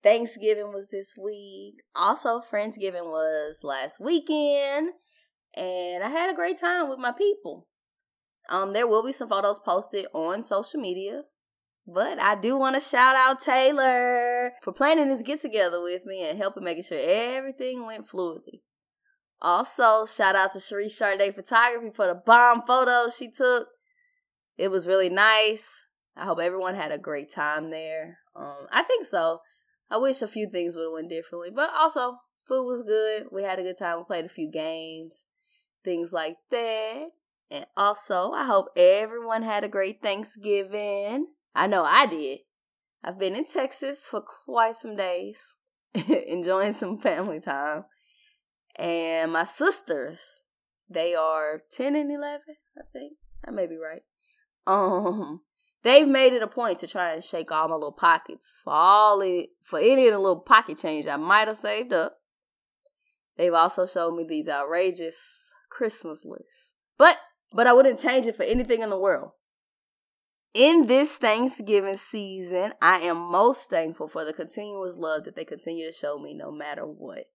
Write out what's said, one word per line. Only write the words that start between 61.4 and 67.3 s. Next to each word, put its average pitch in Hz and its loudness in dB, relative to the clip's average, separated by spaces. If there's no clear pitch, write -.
have 214 -8
saved 214 -4
up. - 0
They've 170 2
also 175 2
showed 170 -2
me 170 -6
these 156 -6
outrageous 165 -4
Christmas 180 -8
lists. - -20
But, 339 8